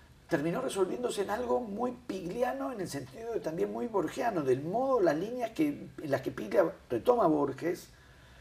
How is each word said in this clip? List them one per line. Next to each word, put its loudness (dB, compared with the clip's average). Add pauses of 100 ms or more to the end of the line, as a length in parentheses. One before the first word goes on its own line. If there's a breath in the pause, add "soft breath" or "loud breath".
(280 soft breath)
terminó 0
resolviéndose -2
en -4
algo 0
muy -4 (140)
pigliano, -4
en -8
el -4
sentido -8
de -2
también -2
muy -4
borgiano, 0
del 2
modo, 2
las 6
líneas -4
que, 0 (140)
en -6
las 2
que -4
Piglia 2 (260)
retoma 4
a 6
Borges, 0 (520 soft breath)